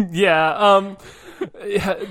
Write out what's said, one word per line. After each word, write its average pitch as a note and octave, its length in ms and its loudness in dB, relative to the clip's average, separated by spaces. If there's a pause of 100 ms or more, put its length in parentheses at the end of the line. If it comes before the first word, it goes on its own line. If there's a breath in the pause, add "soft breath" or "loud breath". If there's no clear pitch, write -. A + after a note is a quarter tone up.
(120)
Yeah, E3 420 2
um, G3 420 2 (680 loud breath)
yeah, G3 300 -4 (140)